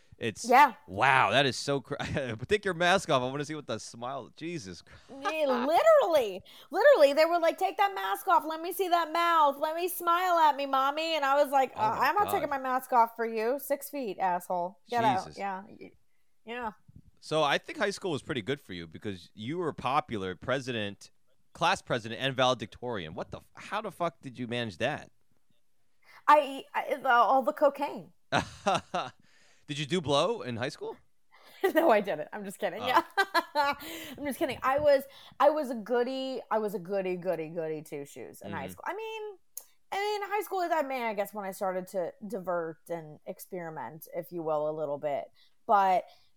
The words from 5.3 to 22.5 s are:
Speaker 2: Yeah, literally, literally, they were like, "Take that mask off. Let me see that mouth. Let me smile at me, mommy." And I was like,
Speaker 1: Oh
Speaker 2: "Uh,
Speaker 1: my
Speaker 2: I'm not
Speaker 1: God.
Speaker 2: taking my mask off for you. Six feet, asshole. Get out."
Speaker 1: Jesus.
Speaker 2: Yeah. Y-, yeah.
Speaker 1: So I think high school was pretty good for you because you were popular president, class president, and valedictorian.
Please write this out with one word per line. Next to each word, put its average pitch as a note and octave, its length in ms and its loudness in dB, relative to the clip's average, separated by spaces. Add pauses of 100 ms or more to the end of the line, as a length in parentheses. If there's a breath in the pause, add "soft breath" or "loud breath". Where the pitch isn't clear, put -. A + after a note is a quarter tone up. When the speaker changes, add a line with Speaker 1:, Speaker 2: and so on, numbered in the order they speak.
Speaker 2:
Yeah, C4 300 2
literally, E4+ 800 4 (260 loud breath)
literally, F4 440 8
they D#4 120 6
were E4+ 140 2
like, E4 180 2
"Take F#4+ 200 -2
that G4 180 2
mask G4 320 -4
off. E4 200 4
Let D#4+ 140 -6
me E4+ 100 -6
see F4+ 180 -2
that E4 220 2
mouth. D#4+ 480 4
Let D#4 160 -2
me F4 120 -2
smile F4 500 2
at D4+ 180 6
me, C#4 120 -4
mommy." C#4+ 480 0
And C#4+ 100 0
I C#4+ 180 4
was C4+ 80 0
like, C4+ 240 4
Speaker 1:
Oh A3 60 -2
Speaker 2:
"Uh, A3 140 2
Speaker 1:
my B3 120 2
Speaker 2:
I'm D#4 60 2
not G#4 120 4
Speaker 1:
God. G4+ 80 -4
Speaker 2:
taking D4+ 180 0
my C#4 80 -2
mask B3+ 340 -2
off A3+ 220 4
for A#3 100 -2
you. A3+ 340 -2
Six - 300 -6
feet, B3 300 -6
asshole. F3+ 580 -2 (100)
Get A#3 160 0
out." F#3 220 2
Speaker 1:
Jesus. - 140 -16
Speaker 2:
Yeah. G3 280 -8
Y-, - 240 -20 (540)
yeah. A#3 260 -8 (480)
Speaker 1:
So D#3 220 -2
I D3 160 2
think E4 220 -8
high G#3 100 0
school F#3+ 220 -6
was C3 100 -4
pretty C3+ 220 -6
good C3 180 -4
for - 120 -14
you E2+ 120 -8
because F2 480 -10
you B2+ 240 -8
were D#3+ 160 -4
popular A2+ 600 -2
president, A#2+ 760 -6 (440)
class F3+ 280 0
president, A#2 400 -6
and C3+ 140 -2
valedictorian. A#2 800 -2